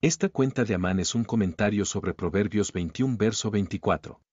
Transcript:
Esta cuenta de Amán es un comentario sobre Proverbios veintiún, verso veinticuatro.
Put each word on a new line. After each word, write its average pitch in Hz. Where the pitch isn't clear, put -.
Esta 170
cuenta 131
de 104
Amán 90
es 87
un 117
comentario 104
sobre 92
Proverbios 98
veintiún, 107
verso 107
veinticuatro. 101